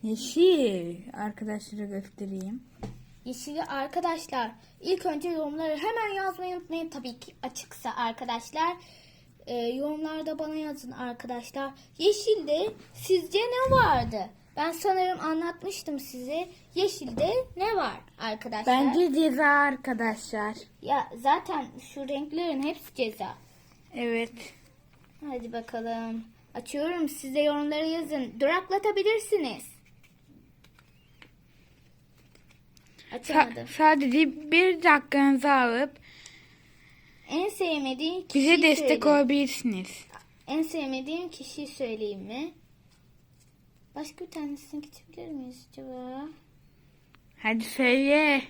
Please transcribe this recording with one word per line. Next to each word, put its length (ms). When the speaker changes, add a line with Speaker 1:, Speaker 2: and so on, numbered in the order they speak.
Speaker 1:
Yeşil 920
arkadaşlara 720
göstereyim. 760
Speaker 2:
Yeşili 380
arkadaşlar, 880
ilk 240
önce 240
yorumları 480
hemen 380
yazmayı 400
unutmayın. 340
Tabii 300
ki 140
açıksa 540
arkadaşlar. 800
Ee, 80
yorumlarda 840
bana 160
yazın 360
arkadaşlar. 800
Yeşilde 760
sizce 460
ne 320
vardı? 580
Ben 140
sanırım 480
anlatmıştım 800
size. 500
Yeşilde 580
ne 180
var 220
arkadaşlar? 460
Speaker 1:
Bence 280
ceza 320
arkadaşlar. 1080
Speaker 2:
Ya 260
zaten 480
şu 140
renklerin 560
hepsi 320
ceza. 420
Speaker 1:
Evet. 380
Speaker 2:
Hadi 240
bakalım. 680
Açıyorum, 560
siz 260
de 40
yorumları 460
yazın. 540
Duraklatabilirsiniz. 1200
Speaker 1:
Sa- 40
Speaker 2:
Açamadım. 520
Speaker 1:
sadece 760
bir 320
dakikanızı 680
alıp 400
Speaker 2:
En 200
sevmediğim 800
kişiyi 300
Speaker 1:
bize 100
destek 360
Speaker 2:
söyle. 120
Speaker 1:
olabilirsiniz. 720
Speaker 2:
En 140
sevmediğim 680
kişiyi 380
söyleyeyim 540
mi? 300
Başka 300
bir 60
tanesini 500
geçebilir 460
miyiz 440
acaba? 540
Speaker 1:
Hadi 200
söyle. 880